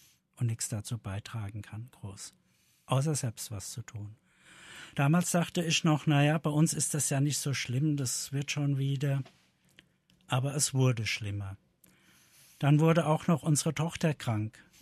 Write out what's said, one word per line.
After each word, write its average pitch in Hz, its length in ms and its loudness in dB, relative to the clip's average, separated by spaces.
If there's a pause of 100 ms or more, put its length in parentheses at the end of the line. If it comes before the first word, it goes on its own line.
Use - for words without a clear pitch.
(380)
und 123 100 0
nichts - 220 -4
dazu 110 280 -6
beitragen 104 640 -8
kann, 113 300 -12
groß, - 420 -16 (520)
außer 139 280 0
selbst - 380 -6
was 104 200 -10
zu 120 100 -12
tun. 104 340 -12 (800)
Damals 156 360 4
dachte 170 320 0
ich 160 200 0
noch, 156 240 2
"Na 143 160 6
ja, 151 140 4
bei 156 120 -2
uns 147 240 4
ist 143 200 -2
das 147 160 0
ja 139 100 0
nicht 143 180 2
so 139 160 -2
schlimm, 139 440 0
das - 340 -4
wird 139 200 -4
schon 143 260 0
wieder." 139 440 0 (1080)
Aber 131 280 0
es - 180 0
wurde 127 320 4
schlimmer. 101 520 -6 (1040)
Dann 147 200 6
wurde 160 260 4
auch 156 220 0
noch 165 160 2
unsere 156 300 2
Tochter 160 400 0
krank 107 500 -4 (180)